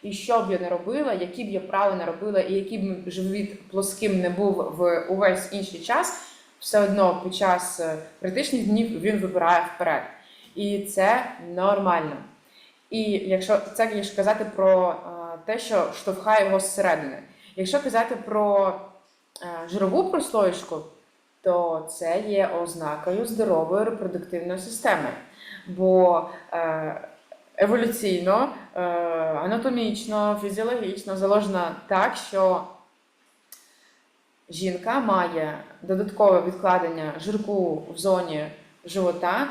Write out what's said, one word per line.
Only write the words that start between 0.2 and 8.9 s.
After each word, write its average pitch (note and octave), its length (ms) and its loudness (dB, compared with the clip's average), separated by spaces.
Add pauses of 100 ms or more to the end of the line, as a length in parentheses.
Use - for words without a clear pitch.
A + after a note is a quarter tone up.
б F#3+ 100 -2
я F3+ 80 0
не F3+ 100 -4
робила, A3 440 -2
які F3+ 300 -6
б G3+ 60 -8
я G3 100 -4
вправи G3 360 0
не F3 100 -4
робила, F#3+ 340 -2
і F#3 140 0
який G3 240 -2
б F#3+ 40 -4
м-, F#3+ 260 -4
живіт F#3+ 640 -6
плоским G3 500 -2
не F3+ 100 0
був F#3+ 240 2 (240)
в E3+ 320 2
увесь F#3+ 440 2
інший F#3+ 260 -8
час, C4+ 420 -2 (380)
все - 200 2
одно G3 440 4
під F#3 120 -6
час, F3+ 440 2
е, D#3+ 180 -2 (220)
критичних A3 480 -2
днів G#3+ 340 2